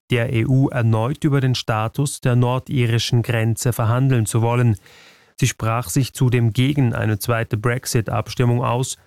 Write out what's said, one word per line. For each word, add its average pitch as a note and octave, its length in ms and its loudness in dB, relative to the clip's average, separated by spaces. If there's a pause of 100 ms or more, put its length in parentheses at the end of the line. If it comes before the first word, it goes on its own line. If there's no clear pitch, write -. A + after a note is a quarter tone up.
der A#2+ 240 0
E A2+ 120 2
U C3+ 240 4
erneut A2+ 540 0
über C#3 160 2
den C3 140 2
Status A2+ 680 -4
der B2 160 0
nordirischen A#2+ 840 0
Grenze A2+ 520 0
verhandeln A#2+ 520 2
zu A2+ 160 0
wollen. A#2 340 2 (640)
Sie B2+ 80 2
sprach A2+ 420 -4
sich - 240 0
zudem A#2 380 2
gegen C3 420 0
eine A2 260 -2
zweite A2+ 380 -2
Brexit-Abstimmung A#2+ 1040 -2
aus A#2+ 440 -2